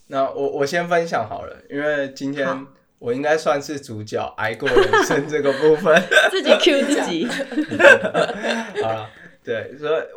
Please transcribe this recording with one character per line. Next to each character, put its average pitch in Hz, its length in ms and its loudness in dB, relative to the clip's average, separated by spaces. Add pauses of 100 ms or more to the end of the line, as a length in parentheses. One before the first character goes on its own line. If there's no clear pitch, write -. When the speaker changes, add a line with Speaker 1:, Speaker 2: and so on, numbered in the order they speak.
Speaker 1:
那 135 240 -2
我， 139 180 -4
我 139 160 -2
先 175 220 -2
分 170 180 0
享 139 240 -4
好 - 160 -10
了， - 120 -16 (120)
因 143 100 -8
为 143 360 -2
今 139 180 -6
天 139 140 -2
Speaker 2:
好。 135 180 -6 (340)
Speaker 1:
我 - 140 -4
应 135 80 -6
该 151 160 2
算 151 240 0
是 143 180 -10
主 107 240 -12
角， 110 180 -6 (160)
挨 110 180 -4
过 135 120 -4
人 - 380 4
生 143 220 0
这 147 140 -2
个 139 120 2
部 156 220 4
分。 165 260 4 (100)
Speaker 2:
<laughs> - 200 4
自 381 100 -2
己 285 100 2
cue 285 340 4
自 285 240 0
己。 170 180 -4
Speaker 1:
<laughs> - 1600 0
好 113 100 -2
了， 110 160 -10 (340)
对， 113 340 -8
所 147 100 -8
以 156 160 0 (140)